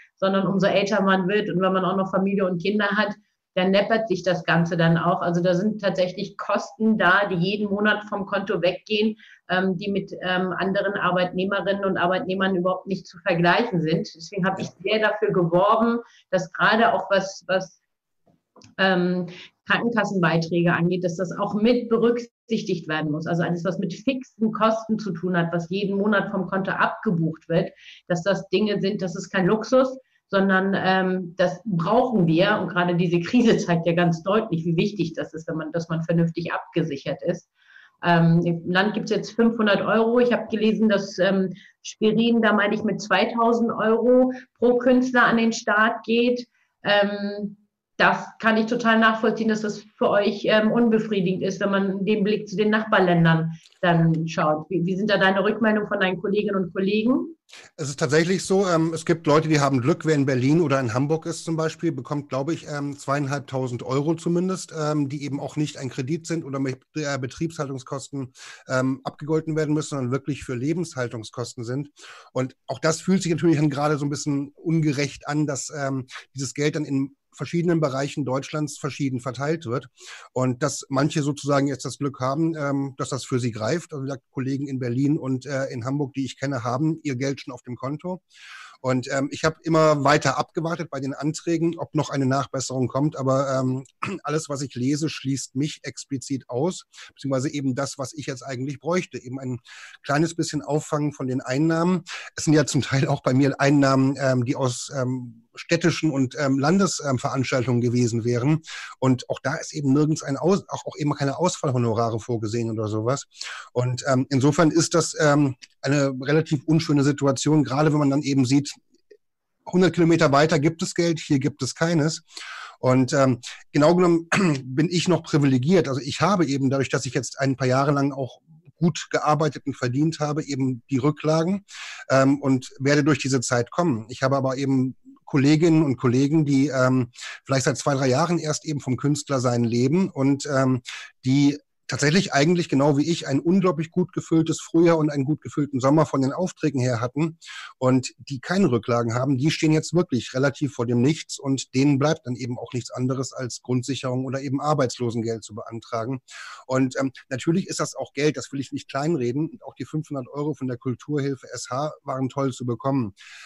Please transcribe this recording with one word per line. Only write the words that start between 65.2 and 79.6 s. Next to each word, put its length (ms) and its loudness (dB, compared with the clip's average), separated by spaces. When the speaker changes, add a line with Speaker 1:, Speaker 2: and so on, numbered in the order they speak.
Speaker 2:
eben 180 -6
auch 160 -8
nicht 220 -2
ein 100 -8
Kredit 380 -6
sind 180 -4
oder 140 -8
mit, 220 -4
äh, 220 -4
Betriebshaltungskosten, 1120 -8
ähm, 360 0
abgegolten 520 -4
werden 180 0
müssen, 160 -4
sondern 200 -4
wirklich 340 -4
für 100 -6
Lebenshaltungskosten 1080 -6
sind. 260 -6
Und 240 -4
auch 140 -8
das 200 0
fühlt 220 2
sich 100 -2
natürlich 240 4
dann 140 2
gerade 260 0
so 80 -2
ein 60 0
bisschen 460 -4
ungerecht 720 -2
an, 180 0
dass, 280 -6
ähm, 320 -4
dieses 180 -8
Geld 240 -2
dann 80 -4
in 320 -4
verschiedenen 440 0
Bereichen 440 -2
Deutschlands 540 -4
verschieden 420 -4
verteilt 460 -6